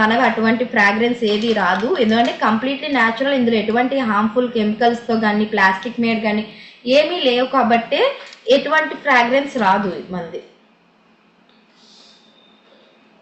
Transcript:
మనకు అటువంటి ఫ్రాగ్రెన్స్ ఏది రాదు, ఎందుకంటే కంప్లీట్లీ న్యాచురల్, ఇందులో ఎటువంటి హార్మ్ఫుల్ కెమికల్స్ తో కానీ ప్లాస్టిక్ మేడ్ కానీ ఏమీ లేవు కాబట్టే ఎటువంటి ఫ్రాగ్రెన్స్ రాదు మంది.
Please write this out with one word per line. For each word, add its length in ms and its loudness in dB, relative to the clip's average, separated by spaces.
మనకు 280 2
అటువంటి 360 0
ఫ్రాగ్రెన్స్ 680 0
ఏది 200 0
రాదు, 480 0
ఎందుకంటే 320 2
కంప్లీట్లీ 420 -2
న్యాచురల్, 460 0
ఇందులో 220 2
ఎటువంటి 420 0
హార్మ్ఫుల్ 580 0
కెమికల్స్ 520 0
తో 60 0
కానీ 180 0
ప్లాస్టిక్ 560 0
మేడ్ 260 0
కానీ 180 -2
ఏమీ 420 2
లేవు 180 0
కాబట్టే 540 0
ఎటువంటి 380 0
ఫ్రాగ్రెన్స్ 520 0
రాదు 260 0
మంది. 240 -10